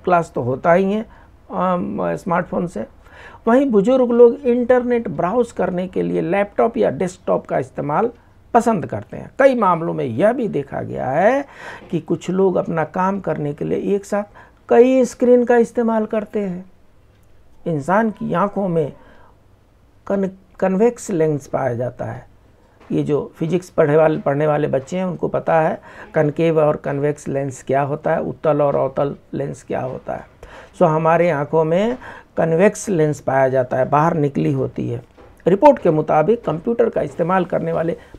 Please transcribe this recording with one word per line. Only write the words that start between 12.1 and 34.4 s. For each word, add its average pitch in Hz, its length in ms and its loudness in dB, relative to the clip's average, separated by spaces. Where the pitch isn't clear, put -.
लोग 185 260 2
अपना 165 300 -2
काम 185 340 -4
करने 156 340 -6
के 160 120 -8
लिए 190 300 -2
एक 196 100 -6
साथ - 380 -6
कई 254 360 6
स्क्रीन 247 400 4
का 240 120 4
इस्तेमाल 226 480 0
करते 214 340 -6
हैं। 185 240 -6
इंसान 175 460 0
की 196 220 -8
आँखों 196 340 -2
में 165 240 -2
कन-, 196 220 -2
कन्वेक्स 202 520 0
लेंस 156 360 0
पाया 135 260 -2
जाता 123 320 -6
है। 120 200 -10
ये 151 220 -4
जो 143 160 0
फिजिक्स 175 340 -4
पढ़े 151 280 2
वाले, 156 220 4
पढ़ने 143 280 0
वाले 147 200 0
बच्चे 135 300 -4
हैं 185 80 -2
उनको 165 220 -4
पता 165 340 0
है 180 180 -2
कनकेव 160 460 2
और 151 180 2
कन्वेक्स 147 500 -4
लेंस 139 360 -6
क्या 135 180 0
होता 151 320 -2
है, 156 80 0
उत्तल 151 400 -2
और 143 140 2
अवतल 139 400 -2
लेंस 143 300 -8
क्या - 180 -6
होता - 320 -8
है। - 120 -12
So 180 80 6
हमारे 165 420 2
आँखों 151 340 0
में 202 340 0
कन्वेक्स 170 520 0
लेंस 156 320 0
पाया 135 280 2
जाता 131 280 0
है, 131 120 0
बाहर 151 260 2
निकली 156 380 0